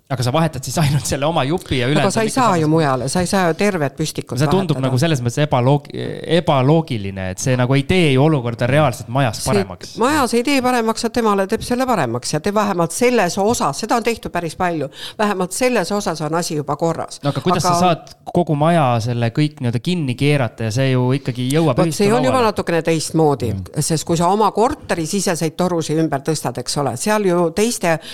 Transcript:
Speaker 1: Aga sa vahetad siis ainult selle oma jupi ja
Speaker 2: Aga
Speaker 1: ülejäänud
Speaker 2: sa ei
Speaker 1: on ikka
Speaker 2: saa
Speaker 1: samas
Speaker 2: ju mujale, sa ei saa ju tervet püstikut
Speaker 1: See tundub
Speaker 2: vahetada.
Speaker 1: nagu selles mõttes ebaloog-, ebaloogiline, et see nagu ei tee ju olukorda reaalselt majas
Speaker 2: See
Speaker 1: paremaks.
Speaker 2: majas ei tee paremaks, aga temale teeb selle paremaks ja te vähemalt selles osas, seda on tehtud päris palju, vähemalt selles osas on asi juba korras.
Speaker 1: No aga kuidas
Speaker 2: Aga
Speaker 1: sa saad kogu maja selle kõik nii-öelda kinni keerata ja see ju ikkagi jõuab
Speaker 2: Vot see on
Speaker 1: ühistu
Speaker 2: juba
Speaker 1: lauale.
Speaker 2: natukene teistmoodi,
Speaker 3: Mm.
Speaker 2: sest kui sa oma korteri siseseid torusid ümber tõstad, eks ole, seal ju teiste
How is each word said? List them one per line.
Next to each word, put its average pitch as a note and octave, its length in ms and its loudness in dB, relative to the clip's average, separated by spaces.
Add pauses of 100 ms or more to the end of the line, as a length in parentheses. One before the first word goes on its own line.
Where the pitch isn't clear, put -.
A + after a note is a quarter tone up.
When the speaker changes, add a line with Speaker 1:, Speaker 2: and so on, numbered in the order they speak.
(100)
Speaker 1:
Aga B2+ 120 -2
sa A#2+ 100 0
vahetad D#3 320 0
siis C3+ 140 -4
ainult D3 320 2
selle C#3 160 -2
oma D#3+ 180 2
jupi D3 360 -2
ja A#2+ 80 0
Speaker 2:
Aga D3 80 2
Speaker 1:
ülejäänud F#3 180 2
Speaker 2:
sa A3+ 80 0
ei - 20 2
Speaker 1:
on A3 60 -2
ikka - 100 -8
Speaker 2:
saa B3 60 4
Speaker 1:
samas F3+ 160 2
Speaker 2:
ju D3+ 80 2
mujale, C#3 380 2
sa F3+ 120 0
ei F3 100 -2
saa F#3+ 180 2
ju D#3+ 100 0
tervet F#3+ 400 0
püstikut D3 400 -6
Speaker 1:
See B2 80 2
tundub F3+ 320 0
Speaker 2:
vahetada. C3 80 -2
Speaker 1:
nagu B2+ 160 0
selles D#3+ 240 2
mõttes C3 180 0
ebaloog-, C#3 460 2 (480)
ebaloogiline, B2+ 960 2
et - 80 -8
see B2+ 160 2
nagu B2 180 2
ei C#3 120 2
tee F3 260 4
ju B2+ 100 4
olukorda A#2+ 460 0
reaalselt C#3 420 0
majas B2+ 300 -2
Speaker 2:
See - 80 -4
Speaker 1:
paremaks. F#2+ 480 -2
Speaker 2:
majas B3+ 360 2
ei A#3+ 120 2
tee C#4 160 2
paremaks, A#3 420 0
aga A3+ 100 -4
temale G3+ 320 2
teeb A3 200 -4
selle B3 200 0
paremaks C3 480 -2
ja D3+ 60 -2
te G3 140 -2
vähemalt G3 420 0
selles A#3 420 2
osas, G3 460 0
seda A#3+ 160 0
on A3 60 -6
tehtud A3 260 -4
päris E3+ 240 -6
palju, E3 320 -2 (300)
vähemalt F#3+ 340 0
selles A3+ 400 0
osas G3 300 -2
on D3+ 120 -2
asi E3+ 220 -2
juba D3 200 -4
korras. - 460 -4
Speaker 1:
No C#3+ 80 0
aga C3+ 140 -6
kuidas F3 220 2
Speaker 2:
Aga F3 80 2
Speaker 1:
sa E3+ 60 2
saad F3+ 360 0 (160)
kogu E3 240 0
maja D3+ 320 2 (100)
selle A#2 320 -2
kõik D3+ 280 0
nii-öelda A#2+ 240 -2
kinni D#3+ 320 -2
keerata C3+ 500 0
ja A2+ 60 -2
see C3 220 0
ju B2+ 100 2 (100)
ikkagi B2+ 380 -4
jõuab D3 280 2
Speaker 2:
Vot E3+ 140 2
see G3+ 140 0
on G#3+ 80 4
Speaker 1:
ühistu B3+ 120 2
Speaker 2:
juba B3+ 100 2
Speaker 1:
lauale. A3+ 160 4
Speaker 2:
natukene F3 300 0
teistmoodi, D#3 680 0
Speaker 3:
Mm. F#2+ 300 -6
Speaker 2:
sest D3+ 220 -2
kui E3+ 120 0
sa E3+ 120 2
oma G3+ 240 2
korteri G3 540 -2
siseseid E3+ 500 -2
torusid E3+ 420 0
ümber D3+ 240 0
tõstad, C#3+ 360 -4
eks - 200 -6
ole, C#3 180 -2
seal G#3 300 0
ju F3 240 2
teiste F#3 480 0 (160)